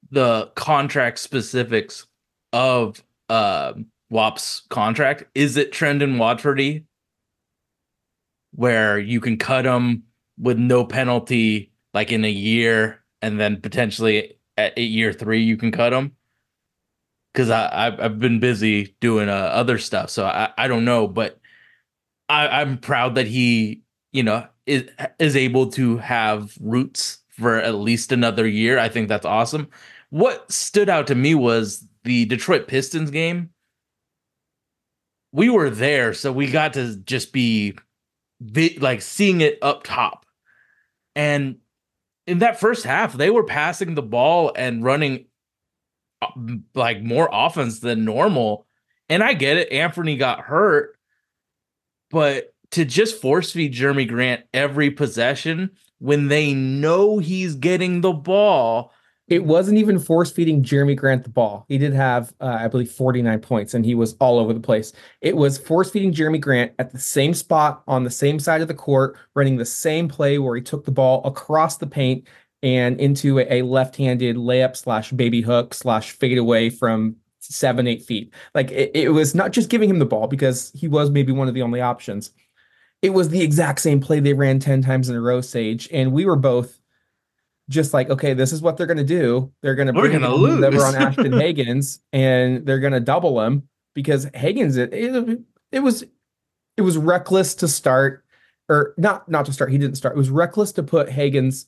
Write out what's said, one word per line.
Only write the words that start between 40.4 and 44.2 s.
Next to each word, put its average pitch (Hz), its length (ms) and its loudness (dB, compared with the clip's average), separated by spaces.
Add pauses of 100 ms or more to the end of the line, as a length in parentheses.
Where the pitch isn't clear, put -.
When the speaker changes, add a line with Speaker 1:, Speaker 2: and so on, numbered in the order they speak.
Speaker 1:
And 143 420 -2 (720)
in 175 120 -2
that 233 200 2
first 220 260 0
half, 156 280 -2
they 147 180 4
were 233 120 4
passing 165 520 -4
the 139 80 -2
ball 135 520 2